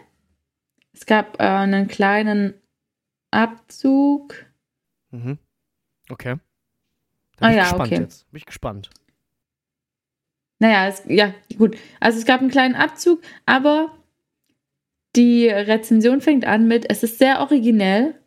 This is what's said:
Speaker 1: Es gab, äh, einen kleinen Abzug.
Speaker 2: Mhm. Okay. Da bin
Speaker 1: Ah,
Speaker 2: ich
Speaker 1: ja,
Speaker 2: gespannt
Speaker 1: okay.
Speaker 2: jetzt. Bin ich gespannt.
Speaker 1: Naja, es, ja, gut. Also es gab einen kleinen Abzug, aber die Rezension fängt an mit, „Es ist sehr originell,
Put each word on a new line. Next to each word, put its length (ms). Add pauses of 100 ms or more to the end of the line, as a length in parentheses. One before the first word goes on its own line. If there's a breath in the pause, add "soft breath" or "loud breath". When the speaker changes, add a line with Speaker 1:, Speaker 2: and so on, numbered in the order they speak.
(920)
Speaker 1:
Es 140
gab, 340
äh, 40
einen 420
kleinen 680 (800)
Abzug. 1120 (640)
Speaker 2:
Mhm. 300 (680)
Okay. 260 (1000)
Da 100
bin 0
Speaker 1:
Ah, 20
Speaker 2:
ich 80
Speaker 1:
ja, 60
Speaker 2:
gespannt 280
Speaker 1:
okay. 100
Speaker 2:
jetzt. 300
Bin 60
ich 80
gespannt. 440 (1700)
Speaker 1:
Naja, 280
es, 200
ja, 280 (240)
gut. 180 (220 loud breath)
Also 180
es 80
gab 160
einen 80
kleinen 240
Abzug, 480 (240 loud breath)
aber 460 (1200)
die 340
Rezension 720
fängt 260
an 220
mit, 220
„Es 140
ist 160
sehr 220
originell, 760 (120)